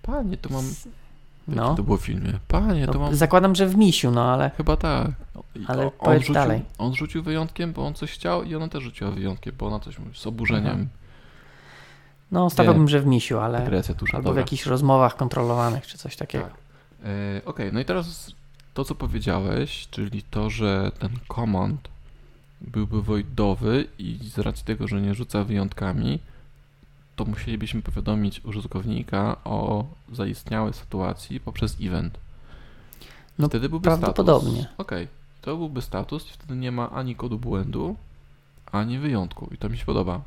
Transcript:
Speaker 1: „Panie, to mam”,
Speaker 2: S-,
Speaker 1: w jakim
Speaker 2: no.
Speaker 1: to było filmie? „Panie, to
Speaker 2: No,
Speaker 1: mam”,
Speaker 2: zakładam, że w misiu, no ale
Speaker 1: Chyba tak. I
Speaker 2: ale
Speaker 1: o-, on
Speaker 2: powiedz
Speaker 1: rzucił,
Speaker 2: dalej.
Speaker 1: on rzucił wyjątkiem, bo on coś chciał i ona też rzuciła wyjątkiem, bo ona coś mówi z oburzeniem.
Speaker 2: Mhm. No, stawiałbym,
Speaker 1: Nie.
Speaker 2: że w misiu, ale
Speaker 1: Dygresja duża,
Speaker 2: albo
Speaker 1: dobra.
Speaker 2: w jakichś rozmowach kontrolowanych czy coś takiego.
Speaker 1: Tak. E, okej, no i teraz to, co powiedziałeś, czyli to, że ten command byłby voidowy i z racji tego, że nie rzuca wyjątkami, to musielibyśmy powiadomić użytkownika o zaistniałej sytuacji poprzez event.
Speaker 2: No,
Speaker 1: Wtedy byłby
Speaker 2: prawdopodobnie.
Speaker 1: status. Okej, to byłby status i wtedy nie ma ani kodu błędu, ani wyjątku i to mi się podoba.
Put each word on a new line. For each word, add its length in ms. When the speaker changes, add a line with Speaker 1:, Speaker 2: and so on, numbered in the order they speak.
Speaker 1:
„Panie, 340
to 140
mam”, 140
Speaker 2:
S-, 180
Speaker 1:
w 640
jakim 60
Speaker 2:
no. 200
Speaker 1:
to 80
było 140
filmie? 360
„Panie, 380
to 60
Speaker 2:
No, 80
Speaker 1:
mam”, 140
Speaker 2:
zakładam, 400
że 120
w 100
misiu, 340
no 220
ale 240
Speaker 1:
Chyba 200
tak. 340
I 100
Speaker 2:
ale 160
Speaker 1:
o-, 40
on 120
Speaker 2:
powiedz 220
Speaker 1:
rzucił, 140
Speaker 2:
dalej. 280
Speaker 1:
on 160
rzucił 280
wyjątkiem, 500
bo 140
on 80
coś 180
chciał 300
i 120
ona 140
też 140
rzuciła 280
wyjątkiem, 480
bo 80
ona 140
coś 180
mówi 200
z 80
oburzeniem. 440
Speaker 2:
Mhm. 180
No, 180
stawiałbym, 320
Speaker 1:
Nie. 60
Speaker 2:
że 120
w 60
misiu, 320
ale 200
Speaker 1:
Dygresja 360
duża, 220
Speaker 2:
albo 120
Speaker 1:
dobra. 140
Speaker 2:
w 40
jakichś 200
rozmowach 500
kontrolowanych 680
czy 120
coś 180
takiego. 280
Speaker 1:
Tak. 100
E, 400
okej, 280
no 80
i 40
teraz 460
to, 100
co 100
powiedziałeś, 960
czyli 320
to, 280
że 480
ten 120
command 540
byłby 420
voidowy 840
i 200
z 40
racji 260
tego, 240
że 120
nie 140
rzuca 300
wyjątkami, 720
to 80
musielibyśmy 580
powiadomić 640
użytkownika 1000
o 400
zaistniałej 600
sytuacji 680
poprzez 400
event. 380
Speaker 2:
No, 100
Speaker 1:
Wtedy 200
byłby 160
Speaker 2:
prawdopodobnie. 640
Speaker 1:
status. 160
Okej, 300
to 140
byłby 260
status 440
i 60
wtedy 240
nie 160
ma 180
ani 260
kodu 220
błędu, 580
ani 260
wyjątku 560
i 40
to 100
mi 100
się 60
podoba. 420